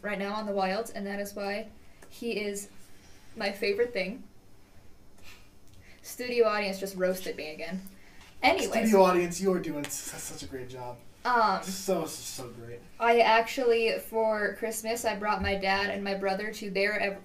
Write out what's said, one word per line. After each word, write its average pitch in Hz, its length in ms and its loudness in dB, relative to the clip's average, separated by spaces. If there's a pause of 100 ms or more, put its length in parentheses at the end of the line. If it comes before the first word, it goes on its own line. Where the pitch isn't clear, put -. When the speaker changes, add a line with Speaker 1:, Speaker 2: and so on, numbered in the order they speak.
Speaker 1:
right 202 160 -4
now 202 160 -2
on 214 100 -4
the 208 80 -2
Wilds, 196 380 0
and 202 160 -6
that 202 140 -4
is 202 140 -8
why 208 340 -4 (420)
he 233 220 -6
is 202 360 -4 (680)
my 202 160 -2
favorite 208 440 0
thing. 196 300 -4 (1800)
Studio 240 440 2
audience 208 320 0
just 190 180 -6
roasted 185 400 0
me 156 140 -8
again. 185 300 -6 (640)
Anyways. 285 280 4
Speaker 2:
Studio 214 320 8
audience, 175 380 4
you 190 120 4
are 175 60 2
doing 151 280 -4
s-, - 80 -8 (280)
such 143 200 -10
a 135 40 -10
great 127 220 -10
job. 123 280 -10 (280)
Speaker 1:
Um, 220 400 4
Speaker 2:
So, 185 380 -2
so, 156 40 -4
so - 420 -10 (160)
great. 120 140 -12 (220)
Speaker 1:
I 233 200 6
actually, 226 800 4
for 220 600 0
Christmas, 226 460 -4
I 214 120 0
brought 196 260 -2
my 202 140 2
dad 196 340 0
and 202 140 -4
my 196 100 -2
brother 196 380 -2
to 202 180 -8
their 196 300 0
ev-, 196 240 -2